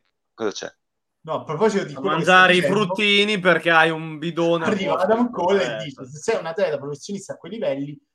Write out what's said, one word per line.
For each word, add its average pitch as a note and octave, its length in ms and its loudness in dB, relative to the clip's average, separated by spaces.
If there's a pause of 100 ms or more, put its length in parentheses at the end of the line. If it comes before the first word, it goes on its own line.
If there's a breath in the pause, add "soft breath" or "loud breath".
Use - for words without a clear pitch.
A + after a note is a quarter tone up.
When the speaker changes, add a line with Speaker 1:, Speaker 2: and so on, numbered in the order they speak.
(320)
Speaker 1:
Cosa G#2+ 200 -6
c'è? - 200 -10 (500)
Speaker 2:
No, D#3 120 -8
a C3+ 100 -6
proposito F#3+ 420 0
di D3 80 -12
Speaker 3:
A - 20 -12
Speaker 2:
quello C3+ 140 -4
che D#3 80 0
Speaker 3:
mangiare F3+ 360 6
Speaker 2:
stai F3+ 40 4
Speaker 3:
i - 40 4
Speaker 2:
dicendo, G3 240 2
Speaker 3:
fruttini G3+ 540 2
perché E3+ 320 2
hai E3 180 6
un D#3+ 300 -6
bidone E3 460 0
Speaker 2:
arriva F#3+ 280 -2
Speaker 3:
a - 40 -2
posto. G3 140 2
Speaker 2:
Adam A#3+ 200 2
Cole F#3 320 0
e A2 180 -6
Speaker 3:
Eh. - 40 -8
Speaker 2:
dice, C3+ 200 -14
"Se C#3 140 -16
sei A3+ 200 -2
un - 60 -10
atleta E3+ 320 -2
professionista C#3+ 560 -10
a - 40 -16
quei F3 160 -16
livelli, C#3+ 460 -6 (160)